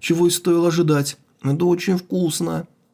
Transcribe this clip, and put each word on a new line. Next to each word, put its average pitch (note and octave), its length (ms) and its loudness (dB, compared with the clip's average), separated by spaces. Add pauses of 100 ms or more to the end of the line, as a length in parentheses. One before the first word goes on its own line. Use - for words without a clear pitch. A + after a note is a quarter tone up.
чего E3+ 280 2
и - 20 2
стоило F3 380 0
ожидать! D3+ 500 0 (240)
Это D3 240 -2
очень F3 320 0
вкусно!» E3+ 680 -4 (280)